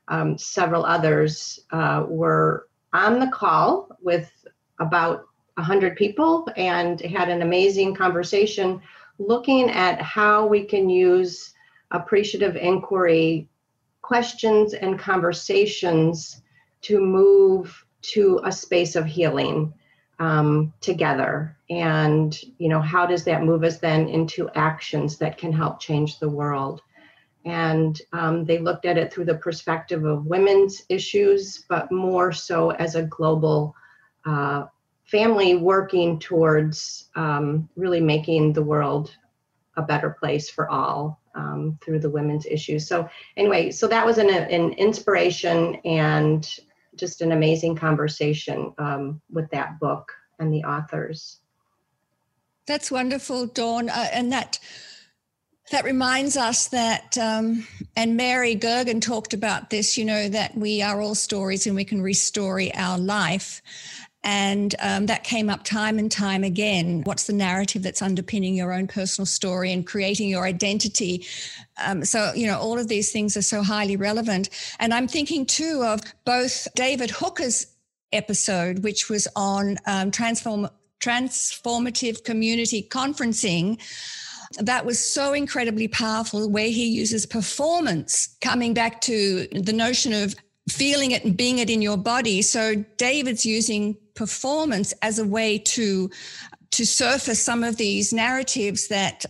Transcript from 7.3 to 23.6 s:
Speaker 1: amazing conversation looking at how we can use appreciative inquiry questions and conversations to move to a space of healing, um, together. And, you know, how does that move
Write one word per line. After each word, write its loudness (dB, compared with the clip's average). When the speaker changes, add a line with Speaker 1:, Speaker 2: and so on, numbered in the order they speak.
Speaker 1:
amazing 2
conversation 0
looking 2
at 0
how 4
we 4
can 2
use 4
appreciative 0
inquiry 2
questions 2
and -2
conversations 0
to 2
move 6
to 4
a -2
space 0
of 0
healing, 0
um, 2
together. -2
And, 2
you 0
know, 4
how 2
does 0
that 0
move 4